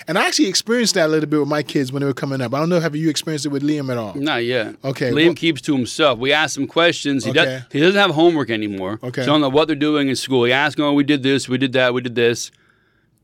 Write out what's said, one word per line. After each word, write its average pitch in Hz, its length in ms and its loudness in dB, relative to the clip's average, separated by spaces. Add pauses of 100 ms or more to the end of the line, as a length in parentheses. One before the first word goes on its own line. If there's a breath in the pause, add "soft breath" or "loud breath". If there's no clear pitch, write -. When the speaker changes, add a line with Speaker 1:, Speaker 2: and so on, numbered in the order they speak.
Speaker 1:
And 160 100 -2
I 262 100 2
actually 302 200 0
experienced 220 480 0
that 165 120 2
a 156 40 0
little 151 180 0
bit 151 100 2
with 143 80 0
my 151 160 -2
kids 139 280 -2
when 139 100 -4
they 143 60 -2
were 139 60 0
coming 135 280 -6
up. 120 120 -4
I 139 60 0
don't 165 100 0
know, 175 100 2
have 160 160 -2
you 160 140 0
experienced 151 360 -4
it 147 40 -4
with 139 140 -4
Liam 147 280 -2
at 123 60 -2
all? 107 180 -6
Speaker 2:
Not 139 300 -2
yet. 113 380 -2
Speaker 1:
Okay, 135 280 -2
Speaker 2:
Liam 147 160 4
Speaker 1:
well 170 80 4
Speaker 2:
keeps 160 260 -2
to 147 140 -2
himself. 131 440 0
We 131 140 0
ask 151 240 0
him 139 100 -4
questions. 147 580 0
He 135 60 -4
does, 151 160 2
Speaker 1:
Okay. 131 240 -6
Speaker 2:
he 139 80 -2
doesn't 190 200 4
have 196 120 4
homework 156 380 2
anymore. 104 520 -4
Speaker 1:
Okay. 127 220 -6
Speaker 2:
So 135 80 2
I - 20 4
don't 151 80 4
know 139 80 2
what 151 180 2
they're 156 80 -2
doing 143 340 0
in 127 60 0
school. 127 280 0
He 120 80 4
asks 139 260 0
him, 151 80 0
"Oh, 143 80 2
we 143 100 4
did 139 200 0
this, 135 260 0
we 127 80 0
did 127 160 -2
that, 127 200 2
we 127 80 -2
did 120 140 -6
this." 117 360 0 (720)